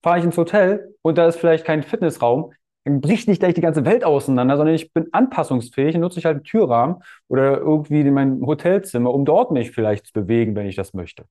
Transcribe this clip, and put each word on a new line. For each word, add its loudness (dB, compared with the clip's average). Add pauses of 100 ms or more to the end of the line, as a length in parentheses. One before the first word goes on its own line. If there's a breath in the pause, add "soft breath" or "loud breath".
Fahre 2
ich -2
ins 0
Hotel 0
und 0
da 4
ist 2
vielleicht 2
kein -2
Fitnessraum, -2 (320 loud breath)
dann -2
bricht 0
nicht 2
gleich 2
die -2
ganze 0
Welt 2
auseinander, 0
sondern 2
ich -8
bin -2
anpassungsfähig -2
und 0
nutze -4
ich -10
halt 0
einen -10
Türrahmen 0 (320 loud breath)
oder 2
irgendwie 0
mein 0
Hotelzimmer, -2
um 0
dort 2
mich -2
vielleicht -2
zu -20
bewegen, -2
wenn -6
ich -10
das -10
möchte. -14